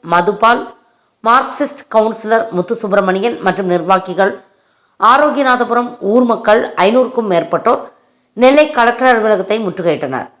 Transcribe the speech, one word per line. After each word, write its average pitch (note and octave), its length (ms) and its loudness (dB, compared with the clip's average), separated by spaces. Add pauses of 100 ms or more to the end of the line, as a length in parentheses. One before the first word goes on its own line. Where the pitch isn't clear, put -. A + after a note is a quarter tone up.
(120)
மதுபால், G3+ 500 2 (640)
மார்க்சிஸ்ட் C4 540 -2 (120)
கவுன்சிலர் A3 520 0 (120)
முத்துசுப்பிரமணியன் G3 880 -2
மற்றும் F#3+ 280 -2
நிர்வாகிகள், F#3 600 0 (760)
ஆரோக்கியநாதபுரம் B3 800 0 (220)
ஊர் B3 220 4
மக்கள் G#3 280 2 (240)
ஐநூறுக்கும் A#3 480 0
மேற்பட்டோர் F3 480 0 (640)
நெல்லை D4 240 6 (100)
கலெக்டர் A#3+ 360 2
அலுவலகத்தை G#3+ 520 0
முற்றுகையிட்டனர். D3+ 640 -4 (120)